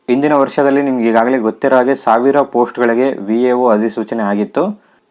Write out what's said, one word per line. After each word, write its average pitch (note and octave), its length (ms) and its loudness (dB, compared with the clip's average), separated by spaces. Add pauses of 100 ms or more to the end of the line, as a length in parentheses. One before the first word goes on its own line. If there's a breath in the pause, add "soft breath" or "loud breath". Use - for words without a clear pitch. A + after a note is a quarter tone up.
ಇಂದಿನ C#3+ 240 0
ವರ್ಷದಲ್ಲಿ C#3 480 2
ನಿಮ್ಗೆ B2+ 280 0
ಈಗಾಗಲೇ A#2 280 2
ಗೊತ್ತಿರೋ A#2 380 0
ಹಾಗೆ B2+ 180 2
ಸಾವಿರ C3 480 2
ಪೋಸ್ಟ್‌ಗಳಿಗೆ B2 720 0
ವಿ A2 300 -2
ಎ B2 80 2
ಓ B2 160 0
ಅಧಿಸೂಚನೆ A2 560 -2
ಆಗಿತ್ತು. G2+ 400 -2 (480 soft breath)